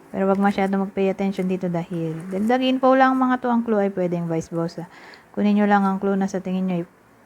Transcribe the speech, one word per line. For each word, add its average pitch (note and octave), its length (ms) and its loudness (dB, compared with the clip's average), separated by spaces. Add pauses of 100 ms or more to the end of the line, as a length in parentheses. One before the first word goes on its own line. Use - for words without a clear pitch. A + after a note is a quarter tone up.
(140)
Pero G3 140 0
wag G3 100 2
masyado G3+ 400 0
mag-pay G3 320 0
attention F#3+ 380 -2
dito F#3 240 -2
dahil E3 420 -4 (160)
dagdag A3 320 0
info C4 320 2
lang C4 240 4
mga B3+ 240 0
to. B3 80 -2
Ang A#3 160 0
clue G3+ 220 2
ay - 20 -2
pwedeng F3 400 -2
vice E3 220 -4
versa. E3+ 340 -6 (480)
Kunin G#3 240 2
nyo G#3 80 4
lang G3+ 160 4
ang F#3+ 160 0
clue G3 160 0
na F#3+ 160 0
sa F#3+ 80 -4
tingin F#3 300 -4
nyo F3+ 100 -2
ay F3 80 -6 (400)